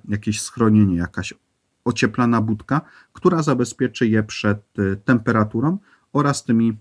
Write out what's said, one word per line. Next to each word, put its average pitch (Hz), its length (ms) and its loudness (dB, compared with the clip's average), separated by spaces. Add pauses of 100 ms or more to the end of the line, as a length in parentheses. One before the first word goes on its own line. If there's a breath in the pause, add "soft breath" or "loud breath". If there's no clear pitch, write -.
jakieś 104 320 -4
schronienie, 107 560 2
jakaś - 380 -6 (500)
ocieplana 120 560 0
budka, 110 400 -2 (320 soft breath)
która 175 300 0
zabezpieczy 123 680 -2
je 110 140 2
przed, 107 560 -4
y, 98 260 -2
temperaturą 117 760 0 (340 soft breath)
oraz 143 320 0
tymi 113 360 0